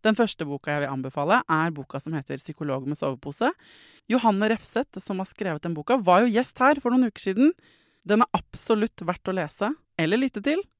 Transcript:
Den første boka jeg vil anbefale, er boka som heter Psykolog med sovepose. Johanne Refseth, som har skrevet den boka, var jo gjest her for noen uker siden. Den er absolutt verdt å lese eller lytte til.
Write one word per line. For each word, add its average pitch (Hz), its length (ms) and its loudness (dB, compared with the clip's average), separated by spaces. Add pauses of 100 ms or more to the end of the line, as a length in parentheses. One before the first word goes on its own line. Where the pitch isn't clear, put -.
Den 220 100 4
første 208 320 -2
boka 143 260 -6
jeg 147 100 -2
vil 139 120 -4
anbefale, 143 540 0
er 160 220 2
boka 139 300 -10
som 160 120 -8
heter 139 260 -6
Psykolog 135 480 -6
med 147 120 -4
sovepose. 143 520 -4 (580)
Johanne 220 420 2
Refseth, - 500 -4
som 190 180 -6
har 185 80 -6
skrevet 165 360 -6
den 170 120 -4
boka, 156 280 0
var 185 200 6
jo 240 100 2
gjest 233 260 0
her 277 220 4
for 240 100 0
noen 254 200 4
uker - 100 -16 (140)
siden. 277 180 4 (540)
Den 214 140 4
er 247 140 4
absolutt - 680 -2
verdt 175 300 -4
å - 40 -2
lese 185 360 -4 (260)
eller 170 220 2
lytte 254 260 -2
til. 311 160 0 (180)